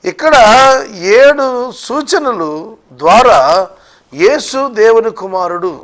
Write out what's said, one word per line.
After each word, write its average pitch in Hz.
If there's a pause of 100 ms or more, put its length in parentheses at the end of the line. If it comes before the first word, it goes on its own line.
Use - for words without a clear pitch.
(120)
ఇక్కడ 302 (840)
ఏడు 285 (380)
సూచనలు 262 (500)
ద్వారా 196 (720)
యేసు 254 (220)
దేవుని 226 (120)
కుమారుడు 180 (100)